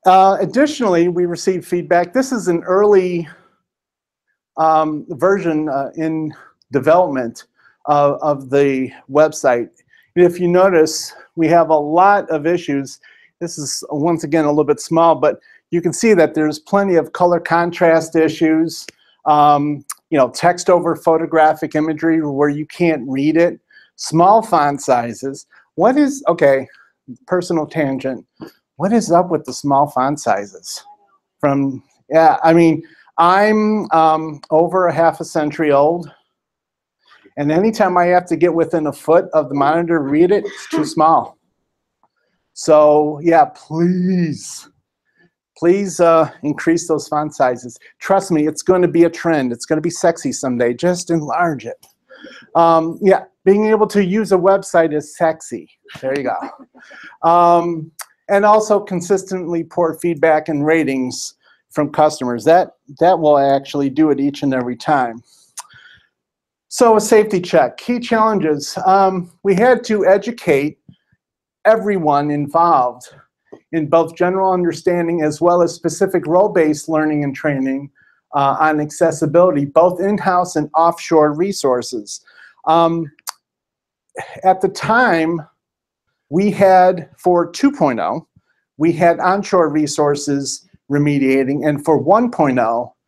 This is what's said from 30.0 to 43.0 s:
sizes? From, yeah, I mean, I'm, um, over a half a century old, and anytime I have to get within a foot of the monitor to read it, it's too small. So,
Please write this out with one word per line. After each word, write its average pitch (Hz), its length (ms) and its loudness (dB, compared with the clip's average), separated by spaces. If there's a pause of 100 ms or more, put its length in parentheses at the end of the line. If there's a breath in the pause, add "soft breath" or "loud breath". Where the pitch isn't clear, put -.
sizes? 101 640 -8 (560)
From, 139 420 -2 (280)
yeah, 160 320 4
I 165 100 4
mean, 165 300 4 (340 loud breath)
I'm, 214 760 0
um, 160 480 0 (100)
over 170 360 0
a 165 60 0
half 160 280 0
a 165 40 -8
century 151 480 -2
old, 156 380 0 (1300 soft breath)
and 147 120 -2
anytime 190 460 0
I 175 100 2
have 180 200 2
to 165 100 -4
get 165 180 0
within 160 320 -2
a 139 60 -4
foot 160 400 0
of 151 160 0
the 139 60 -10
monitor 165 440 0
to - 20 0
read 151 300 0
it, 202 140 0
it's - 240 -14
too 311 160 -4
small. 156 540 0 (1160)
So, 151 680 4